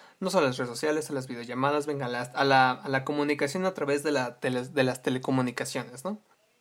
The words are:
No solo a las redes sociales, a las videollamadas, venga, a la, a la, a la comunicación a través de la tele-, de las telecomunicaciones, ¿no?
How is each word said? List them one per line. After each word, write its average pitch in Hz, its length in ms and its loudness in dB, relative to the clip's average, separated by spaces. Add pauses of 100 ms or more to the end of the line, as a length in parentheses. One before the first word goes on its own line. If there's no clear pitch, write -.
(200)
No 185 100 -2
solo 175 160 6
a - 20 4
las 123 80 0
redes 123 140 -4
sociales, 151 400 -2
a - 20 -4
las 131 160 -4
videollamadas, 131 560 0
venga, 139 220 -4
a - 20 -4
la, 120 140 -4
a 139 220 -2
la, 131 260 6
a 127 180 -6
la 135 160 0
comunicación 147 600 0
a 185 80 0
través 143 280 0
de 151 100 0
la 127 280 -2
tele-, 127 280 -2
de 135 160 2
las 127 180 0
telecomunicaciones, 127 1040 -2
¿no? 208 160 -6 (380)